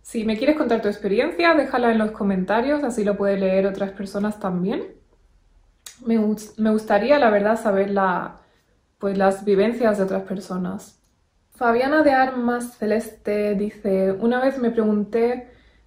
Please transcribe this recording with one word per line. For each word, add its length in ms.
Si 240
me 120
quieres 200
contar 260
tu 60
experiencia, 640
déjala 380
en 60
los 120
comentarios, 720
así 220
lo 120
pueden 240
leer 260
otras 260
personas 480
también. 540
Me 140
gus-, 400
me 120
gustaría, 480
la 120
verdad, 300
saber 300
la, 500
pues, 180
las 280
vivencias 540
de 60
otras 180
personas. 800
Fabiana 520
de 100
Armas 640
Celeste 800
dice, 580
"Una 280
vez 180
me 120
pregunté 800